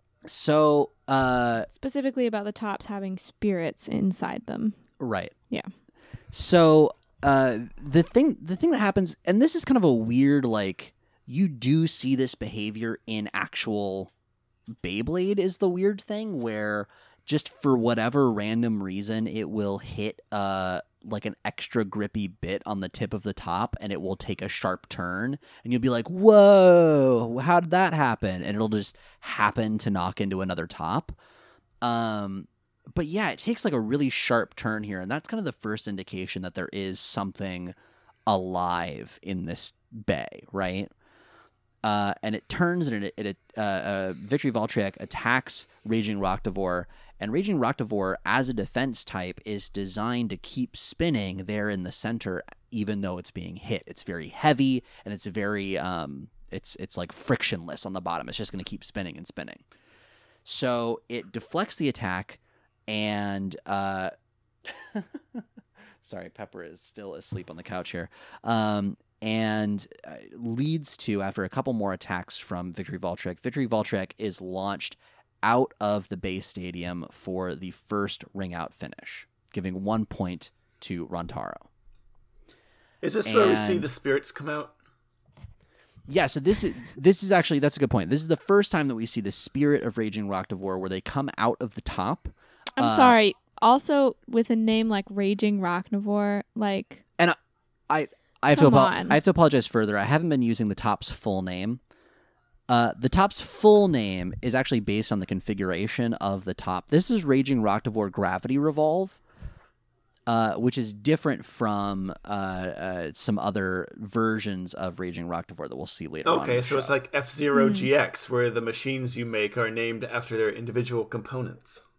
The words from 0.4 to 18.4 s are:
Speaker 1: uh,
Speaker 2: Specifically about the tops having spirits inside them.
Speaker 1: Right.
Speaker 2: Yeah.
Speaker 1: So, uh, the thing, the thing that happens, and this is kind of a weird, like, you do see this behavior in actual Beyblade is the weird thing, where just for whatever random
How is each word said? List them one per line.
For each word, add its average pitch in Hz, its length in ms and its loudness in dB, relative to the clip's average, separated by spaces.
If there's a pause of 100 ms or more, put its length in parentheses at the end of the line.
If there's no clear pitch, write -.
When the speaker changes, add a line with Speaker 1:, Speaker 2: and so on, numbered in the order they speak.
Speaker 1:
uh, 123 640 2
Speaker 2:
Specifically 262 560 -2
about 214 180 -4
the 208 60 -6
tops 208 340 -8
having 196 320 -6
spirits - 720 -4
inside - 580 -2
them. - 280 -4 (260)
Speaker 1:
Right. 107 340 -4 (160)
Speaker 2:
Yeah. - 140 -6 (680)
Speaker 1:
So, 156 640 6 (320)
uh, 135 340 4 (260)
the 147 200 4
thing, 269 360 4
the 170 160 -6
thing 311 140 2
that 311 80 4
happens, 196 380 2 (100)
and 196 160 4
this 320 140 4
is 330 100 -2
kind 262 120 4
of 214 60 4
a 160 80 8
weird, 127 540 4
like, 104 480 -2 (320)
you 156 220 0
do 147 400 2
see 131 280 0
this 127 200 0
behavior 107 720 -6
in 107 260 -4
actual 98 800 -4 (680)
Beyblade 160 560 -2
is 185 180 0
the 196 100 2
weird 190 320 0
thing, 208 400 -8
where 107 480 -4 (380)
just - 240 -2
for 135 280 2
whatever 120 540 2
random 110 520 0